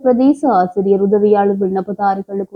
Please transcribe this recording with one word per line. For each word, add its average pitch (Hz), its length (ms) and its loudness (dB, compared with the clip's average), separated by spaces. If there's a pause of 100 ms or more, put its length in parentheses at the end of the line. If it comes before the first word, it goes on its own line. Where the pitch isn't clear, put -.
பிரதேச 262 380 2 (180)
ஆசிரியர் 196 480 0
உதவியாளர் 202 560 2
விண்ணப்பதாரிகளுக்கு 196 920 -4